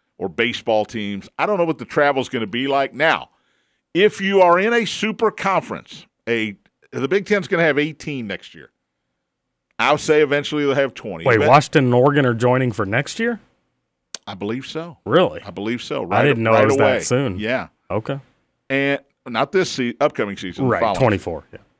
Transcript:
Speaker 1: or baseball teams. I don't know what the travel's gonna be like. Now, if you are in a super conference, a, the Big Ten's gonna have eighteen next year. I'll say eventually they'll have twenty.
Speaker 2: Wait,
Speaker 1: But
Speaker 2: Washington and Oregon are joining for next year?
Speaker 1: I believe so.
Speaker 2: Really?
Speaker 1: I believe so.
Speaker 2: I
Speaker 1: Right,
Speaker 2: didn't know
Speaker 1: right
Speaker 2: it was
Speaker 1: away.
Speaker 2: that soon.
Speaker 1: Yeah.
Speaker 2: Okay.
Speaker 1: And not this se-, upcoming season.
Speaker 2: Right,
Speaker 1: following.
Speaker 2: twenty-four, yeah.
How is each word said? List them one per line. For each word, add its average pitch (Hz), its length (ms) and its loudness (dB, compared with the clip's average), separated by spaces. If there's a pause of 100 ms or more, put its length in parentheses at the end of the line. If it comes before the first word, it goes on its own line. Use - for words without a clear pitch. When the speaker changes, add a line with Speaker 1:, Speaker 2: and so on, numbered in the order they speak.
(180)
Speaker 1:
or 95 120 -8
baseball 110 560 0
teams. 101 520 -8
I 147 80 -2
don't 202 120 0
know 170 80 2
what 156 120 -4
the 117 80 -12
travel's 143 440 0
gonna 113 180 -4
be 120 200 -4
like. 139 260 0
Now, 123 360 0 (640)
if 202 260 2
you 190 220 2
are 175 180 6
in 220 140 0
a 233 120 0
super 214 460 -2
conference, - 720 -6 (220)
a, 110 280 -2 (360)
the 123 160 -4
Big 190 180 0
Ten's 202 220 -2
gonna 170 160 0
have 143 160 2
eighteen 147 480 -6
next - 260 -10
year. 73 180 -20 (1080)
I'll 139 200 4
say 151 220 4
eventually 143 440 0
they'll 139 100 2
have 139 180 0
twenty. 87 320 -12
Speaker 2:
Wait, 117 120 6
Speaker 1:
But 151 100 4
Speaker 2:
Washington 143 380 4
and 120 80 2
Oregon 139 320 4
are 120 80 2
joining 123 380 2
for 101 140 -4
next 117 340 -4
year? 233 200 -2 (840)
Speaker 1:
I 101 80 -14
believe 107 320 -6
so. 165 400 -12
Speaker 2:
Really? 139 400 2
Speaker 1:
I 101 60 -14
believe 107 300 -6
so. 139 200 -6
Speaker 2:
I 95 40 -6
Speaker 1:
Right, 104 180 0
Speaker 2:
didn't 117 200 0
know 113 80 2
Speaker 1:
right 110 120 4
Speaker 2:
it - 40 4
was 135 80 2
Speaker 1:
away. - 220 4
Speaker 2:
that - 80 -6
soon. 123 340 -2
Speaker 1:
Yeah. 107 280 -4 (220)
Speaker 2:
Okay. 123 300 -6 (500)
Speaker 1:
And 139 300 -2 (260)
not 123 280 -4
this 185 180 2
se-, 120 300 -4
upcoming 101 340 -2
season. 98 320 -6
Speaker 2:
Right, 104 140 2
Speaker 1:
following. 101 180 0
Speaker 2:
twenty-four, 92 440 0 (100)
yeah. - 60 -18 (200)